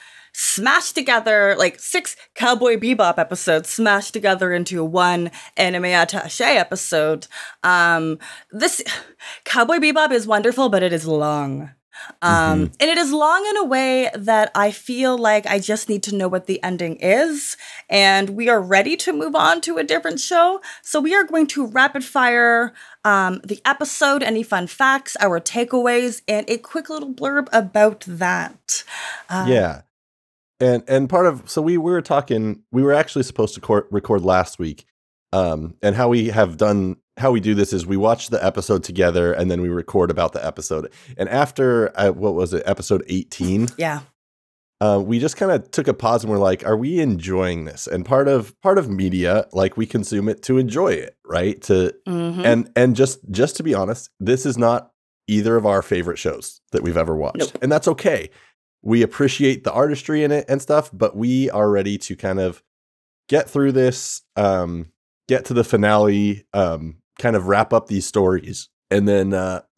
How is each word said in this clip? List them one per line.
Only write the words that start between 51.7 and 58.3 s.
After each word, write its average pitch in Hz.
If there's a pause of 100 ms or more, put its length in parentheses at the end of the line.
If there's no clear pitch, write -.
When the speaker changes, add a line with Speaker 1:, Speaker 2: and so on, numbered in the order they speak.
Speaker 1:
Mm-hmm. 170
Speaker 2:
and, 117
and 123
just, 131 (120)
just 117
to 160
be 156
honest, 98 (100)
this 123
is 127
not 117 (360)
either 107
of 107
our 98
favorite 87
shows - (100)
that -
we've 82
ever 82
watched. 76
Speaker 1:
Nope. -
Speaker 2:
And 131
that's 151
okay. 143 (520)